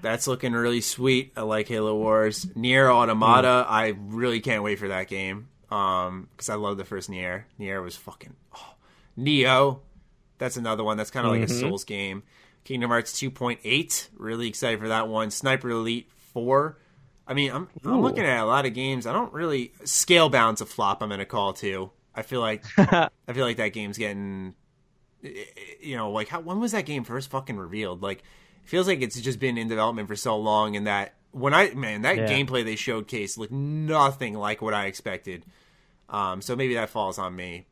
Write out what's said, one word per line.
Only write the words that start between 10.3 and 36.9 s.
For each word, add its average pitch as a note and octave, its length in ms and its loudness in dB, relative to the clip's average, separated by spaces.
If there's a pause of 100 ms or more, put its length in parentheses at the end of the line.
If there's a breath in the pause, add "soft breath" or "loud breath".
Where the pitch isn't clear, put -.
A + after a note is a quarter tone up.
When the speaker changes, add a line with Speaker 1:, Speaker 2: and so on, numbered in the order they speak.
Speaker 1:
that's B2+ 200 -6
another A2+ 260 -2
one G#2+ 140 0
that's G#2+ 140 -6
kinda A#2+ 180 0
like G#2+ 120 2
a A2 40 0
Speaker 2:
Mm-hmm. A#2+ 140 -2
Speaker 1:
Souls F3 240 -2
game. G2 400 -6 (400 soft breath)
Kingdom A#2+ 280 -4
Hearts A#2 260 0
two C3+ 140 -4
point B2 320 -4
eight, C3+ 540 -2
really A2+ 300 -4
excited A2+ 320 -2
for A2 100 -6
that A2 180 0
one. A2 240 -2
Sniper C3 380 0
Elite A#2 400 -2 (240)
four. C3+ 440 2 (500 soft breath)
I C3 60 -4
mean, C#3 180 2
I'm, E3 180 -6 (160)
I'm G#3+ 80 0
Speaker 2:
Ooh. B3+ 80 4
Speaker 1:
looking - 240 2
at A#2+ 180 2
a - 20 2
lot C3+ 220 4
of A#2 60 -2
games. B2+ 340 -2
I A2+ 60 -4
don't A#3 200 -2
really, C#3+ 380 -2 (120)
Scalebound's C#3 800 6
a G#2 60 -8
flop G2+ 340 0
I'm A2 80 -4
gonna G2 160 -4
call G2 280 -2
too. F#2+ 360 -6 (240)
I - 100 -10
feel B2+ 180 -4
like, A2 300 -2
Speaker 2:
<laughs> - 60 2
Speaker 1:
I F3 320 6 (240)
feel B2+ 120 0
like A#2 120 -2
that A2 160 0
game's G#2 240 -8
getting, G2 560 -6 (680)
y-, C#3+ 120 -14
y-, G2+ 100 -14 (360)
you C#3+ 140 -10
know, A2 160 -4
like, G#2+ 160 -2
how, E3+ 140 -6
when F3 180 -6
was A3+ 140 -2
that G3+ 120 -2
game C#3+ 180 -6
first C3 280 -8
fucking C3+ 260 -6
revealed? F#2 460 -6
Like, G2 160 -6
it - 500 -20
feels F3+ 180 2
like E3+ 140 0
it's B2 200 -6
just A#2 180 -4
been B2+ 180 0
in A2+ 120 -4
development A2 380 0
for G#2 80 -8
so A2 220 -2
long, G#2+ 380 2
and G#2 100 -4
that, G2+ 280 -2 (180)
when C#3 240 0
I, F3+ 180 6
man, A2 300 -6
that D3+ 140 2
Speaker 2:
Yeah. A2 100 0
Speaker 1:
gameplay C3 360 0
they A2 120 -4
showcased A2 640 -6
looked A2 140 -8
nothing C#3+ 840 2
like G#2+ 260 -2
what A2 140 -2
I G2+ 100 0
expected. F#2+ 600 -8 (640 soft breath)
Um, F#2+ 340 -2
so B2+ 120 -4
maybe B2+ 200 0
that A2+ 140 -2